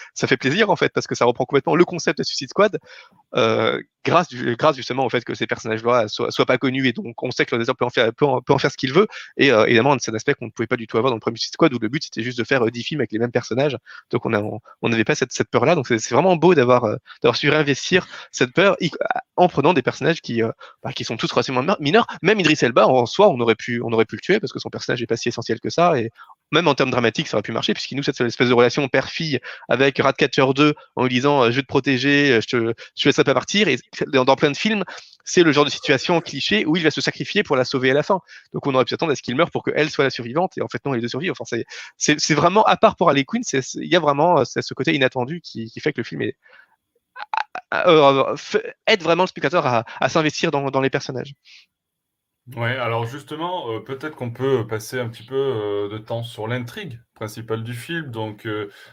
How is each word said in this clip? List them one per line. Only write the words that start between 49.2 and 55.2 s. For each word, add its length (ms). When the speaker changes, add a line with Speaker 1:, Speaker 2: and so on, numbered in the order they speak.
Speaker 1:
le 40
spectateur 380
à, 180
à 80
s'investir 420
dans, 200
dans 100
les 100
personnages. 440
Speaker 2:
Ouais, 200
alors 300
justement, 640
euh, 100
peut-être 360
qu'on 160
peut 340
passer 320
un 100
petit 140